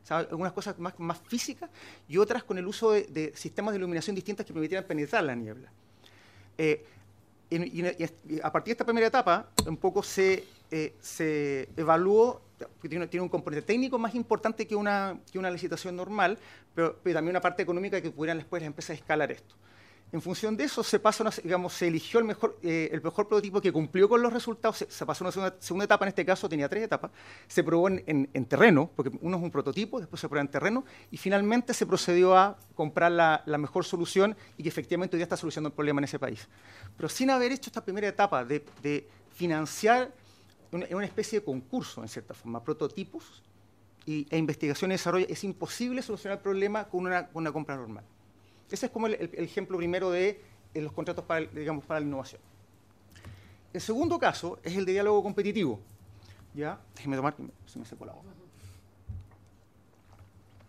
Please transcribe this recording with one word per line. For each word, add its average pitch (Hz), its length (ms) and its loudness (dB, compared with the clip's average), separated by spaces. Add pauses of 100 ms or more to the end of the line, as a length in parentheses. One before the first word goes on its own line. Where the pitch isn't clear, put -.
o - 20 -20
sea, 160 120 -2
algunas 170 360 -2
cosas 196 260 -6
más, 170 180 -8
más 170 220 -6
físicas, - 500 -8 (380)
y 147 100 -2
otras 214 260 2
con 190 140 -4
el 180 80 -6
uso 214 260 2
de, 208 120 4
de 156 320 -4
sistemas 208 360 -4
de 202 60 -2
iluminación 180 380 -4
distintas 196 300 -6
que - 80 -14
permitieran 165 320 -4
penetrar 165 380 0
la 135 120 -2
niebla. 117 360 -10 (880)
Eh, 156 260 2 (680)
en, 165 140 0
y, 170 180 -4 (500)
y 156 80 -4
a 151 100 -2
partir 170 200 0
de - 0 -
esta 240 140 -2
primera 226 200 4
etapa, 220 460 4 (160)
un 160 100 -4
poco 190 240 2
se, 190 420 2 (280)
eh, 156 280 -4
se 147 800 -2
evaluó, 185 640 4 (400)
tiene, 165 260 -6
tiene 175 160 -4
un 175 60 -4
componente 151 380 -4
técnico 254 320 0
más 226 160 -2
importante 220 500 -2
que 208 100 -4
una, 202 440 0 (120)
que - 60 -8
una 185 140 -2
licitación 175 440 -6
normal, 190 440 0 (340)
pero, 165 300 0
pero 175 120 2
también 160 180 0
una 180 80 0
parte 175 200 0
económica 185 400 -2
que 165 80 -6
pudieran 160 300 -4
después 160 220 -6
las 156 60 -8
empresas 151 300 -10
escalar 151 340 0
esto. - 220 -14 (600)
En 160 80 -4
función 214 360 -2
de 269 80 0
eso, 247 180 -2
se - 160 2
pasa 214 240 4
una, 220 80 2 (100)
digamos, 180 300 0
se - 160 0
eligió 165 320 2
el 226 60 4
mejor, 214 360 -2
eh, 165 300 0
el 156 100 -4
mejor 185 280 -2
prototipo 202 320 2
que 190 100 2
cumplió 170 380 4
con 233 120 6
los 240 120 2
resultados, 226 460 -2
se, - 120 -6
se - 140 -8
pasó 151 180 -4
a 180 40 -2
una 180 40 -2
segunda, 185 260 -2
segunda 190 280 -2
etapa, 202 180 6
en 196 60 0
este 185 160 -2
caso 185 240 0
tenía 147 180 0
tres 214 160 -2
etapas, - 280 -4 (360)
se - 160 2
probó 170 240 4
en, 190 180 0
en, 143 280 2
en 131 120 0
terreno, 160 480 8
porque 127 160 -2 (120)
uno 180 160 -2
es 170 60 -2
un 170 60 -4
prototipo, 170 520 -2
después 165 180 -12
se 165 80 -6
prueba 143 140 0
en 143 100 -2
terreno, 202 320 0 (280)
y - 40 -10
finalmente 208 580 2
se 214 120 0
procedió 180 520 6
a 196 200 6 (180)
comprar 170 380 2
la, 160 320 6
la 151 120 0
mejor 160 280 -2
solución 190 500 2 (220)
y 156 60 -12
que 160 40 -4
efectivamente 175 480 -2
hoy 165 40 0
día 170 40 0
está 170 140 -2
solucionando 151 320 -4
el 139 60 -10
problema 147 260 0
en - 20 0
ese 139 160 -4
país. 123 260 -6 (520)
Pero 156 100 -4
sin 262 220 0
haber 254 240 2
hecho - 160 -8
esta 226 120 -8
primera 202 280 -2
etapa 190 340 2
de, 147 220 -4 (180)
de 147 240 -2 (240)
financiar 175 800 2 (640)
una, 175 180 -6
una 196 140 -2
especie 214 340 -2
de - 60 -4
concurso, 131 560 -6
en 110 80 -10
cierta - 240 -14
forma, 117 280 -10
prototipos 156 800 -6 (640)
y, 151 240 -4
e 160 80 0
investigación 156 540 0
y 190 40 2
desarrollo, 185 340 2
es 170 160 -6
imposible 247 560 -6
solucionar 202 380 -8
el - 40 -18
problema 202 400 0
con 185 220 -4
una, 180 220 0
con 160 160 -6
una 151 100 -2
compra 147 240 -6
normal. 110 260 -12 (640)
Ese 196 160 -4
es 233 80 -6
como 226 140 -2
el, 220 80 0
el, 165 180 -6
el 170 100 -4
ejemplo 185 340 -4
primero 180 340 0
de, 190 280 0 (340)
de 156 80 -4
los 151 120 -8
contratos 170 320 -6
para, 165 160 0
digamos, 151 420 -6
para 156 160 -4
la 147 60 -2
innovación. 135 340 -8 (1300)
El 180 80 -8
segundo 302 360 0
caso 180 460 -2
es 175 140 -4
el 196 80 0
de 185 80 0
diálogo 202 280 4
competitivo. 196 560 -2 (760)
¿Ya? 147 260 -8 (160)
Déjeme 139 220 -4
tomar, 143 180 0
que 131 80 -14
me, - 60 -12 (160)
se - 120 -16
me 117 80 -12
secó 117 200 -18
la 104 80 -16
boca. 95 160 -20 (2500)